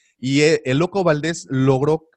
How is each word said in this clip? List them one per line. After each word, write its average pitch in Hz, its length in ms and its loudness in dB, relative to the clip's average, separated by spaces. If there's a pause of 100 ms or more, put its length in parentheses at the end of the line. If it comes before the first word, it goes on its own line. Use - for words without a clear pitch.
(220)
Y, 139 200 0
eh, 151 220 2
el 131 140 0
Loco 180 240 -2
Valdés 165 480 -2
logró 135 680 0